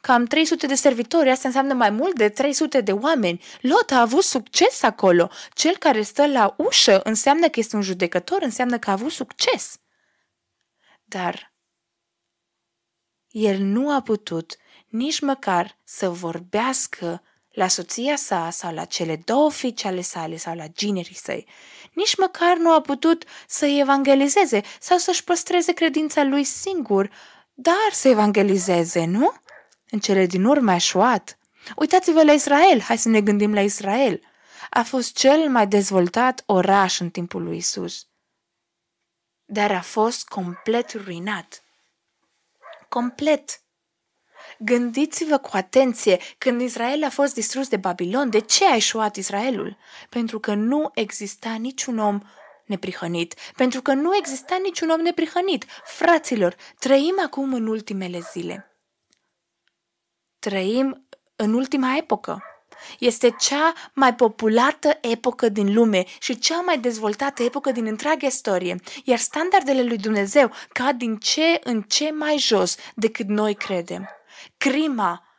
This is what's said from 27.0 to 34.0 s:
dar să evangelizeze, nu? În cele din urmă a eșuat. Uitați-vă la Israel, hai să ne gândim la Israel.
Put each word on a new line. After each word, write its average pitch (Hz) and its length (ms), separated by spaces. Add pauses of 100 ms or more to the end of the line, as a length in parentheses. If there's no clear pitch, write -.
dar 370 380
să - 160
evangelizeze, 196 960
nu? 226 280 (580)
În 214 80
cele 190 280
din 185 180
urmă 254 260
a 180 40
eșuat. 190 640 (380)
Uitați-vă 320 480
la 294 80
Israel, 285 480
hai 233 180
să 254 100
ne 220 120
gândim 208 340
la 202 80
Israel. 202 580 (500)